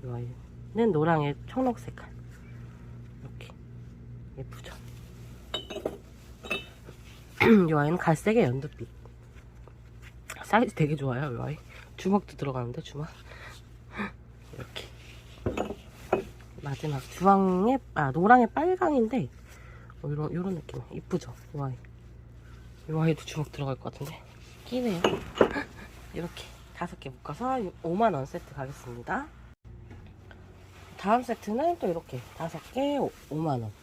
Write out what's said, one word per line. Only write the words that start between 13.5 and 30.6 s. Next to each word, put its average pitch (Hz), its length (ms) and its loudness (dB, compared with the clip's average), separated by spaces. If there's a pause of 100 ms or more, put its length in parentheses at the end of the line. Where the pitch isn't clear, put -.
이렇게 - 320 -12 (1800)
마지막 143 400 -4 (100)
주황에, 196 680 6 (180)
아, 143 160 2
노랑에 226 340 10
빨강인데, 269 840 2 (720)
뭐 143 100 -4
이런, 151 200 -2
이런 180 240 -2
느낌 139 260 -8 (100)
이쁘죠. - 420 -4 (220)
이 147 40 -4
아이, 135 140 -2 (1160)
이 156 40 -2
아이도 160 320 4
주먹 - 260 -4
들어갈 135 240 -2
것 - 160 -8
같은데 156 300 -10 (440)
끼네요. 233 360 0 (1120)
이렇게 - 300 -6 (320)
다섯 170 240 -6
개 139 100 -10
묶어서 151 500 -2 (220)
오만 190 320 4
원 131 120 0
세트 - 280 -10
가겠습니다. 135 720 -6 (1700)